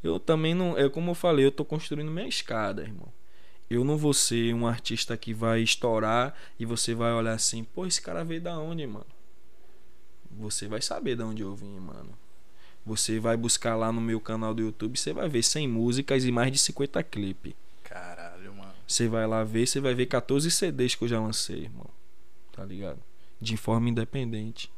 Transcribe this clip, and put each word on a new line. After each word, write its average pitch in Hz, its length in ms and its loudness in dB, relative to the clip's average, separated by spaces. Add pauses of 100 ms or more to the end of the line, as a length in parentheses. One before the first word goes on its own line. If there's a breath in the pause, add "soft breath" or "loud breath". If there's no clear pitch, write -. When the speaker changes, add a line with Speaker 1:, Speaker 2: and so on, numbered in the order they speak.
Speaker 1:
Eu 165 160 0
também 160 360 4
não, 180 240 2
é 139 100 6
como 165 220 0
eu 175 40 2
falei, 160 300 6
eu 135 80 8
tô 147 140 -2
construindo 151 440 -2
minha 175 160 -4
escada, 104 540 -2
irmão. 92 320 -6 (560 soft breath)
Eu 120 160 2
não 151 140 2
vou 147 160 4
ser 117 400 4
um 117 120 2
artista 117 520 0
que 113 160 -4
vai 113 260 4
estourar 113 760 4 (240 loud breath)
e 117 60 -2
você 117 300 0
vai 117 180 2
olhar 113 220 2
assim, 113 280 0
"Pô, 175 240 -4
esse - 140 2
cara 170 240 -4
veio 165 160 -4
da 170 180 -4
onde, 156 280 -4
mano?" 107 180 -6 (1300 soft breath)
Você 107 360 -4
vai 107 140 -2
saber 170 340 0
da 117 120 -2
onde 110 160 -4
eu 98 120 -4
vim, 101 240 -6
mano. - 400 -8 (680 soft breath)
Você 110 340 0
vai 117 160 4
buscar 117 400 2
lá 113 160 2
no 117 80 0
meu 113 180 0
canal 110 360 -2
do 113 80 0
YouTube, 110 360 -2
você - 140 -2
vai - 160 0
ver 127 140 2
cem 151 260 2
músicas 123 560 2
e 123 80 2
mais 120 180 4
de 135 80 0
cinquenta - 440 2
clipes. - 500 -4 (320)
Speaker 2:
Caralho, 87 680 -8
mano. 98 180 -8 (160)
Speaker 1:
Você 117 200 4
vai 110 180 2
lá 110 180 2
ver, 110 220 2
você 143 120 2
vai 135 160 2
ver 123 120 2
quatorze 139 440 2
C 170 220 2
Ds 131 220 2
que - 100 -2
eu 120 40 2
já 117 120 2
lancei, 107 440 -2
irmão. - 220 -6 (640)
Tá 95 140 -6
ligado? 92 340 -6 (400 soft breath)
De 110 200 0
forma 117 320 4
independente. 113 880 -2